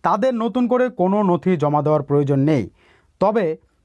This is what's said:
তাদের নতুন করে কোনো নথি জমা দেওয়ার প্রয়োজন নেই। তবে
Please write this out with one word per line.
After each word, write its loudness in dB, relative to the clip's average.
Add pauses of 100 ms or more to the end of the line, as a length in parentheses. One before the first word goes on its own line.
তাদের 0
নতুন -2
করে 0
কোনো 0
নথি 0
জমা 0
দেওয়ার 2
প্রয়োজন 0
নেই। 0 (500)
তবে 0 (280)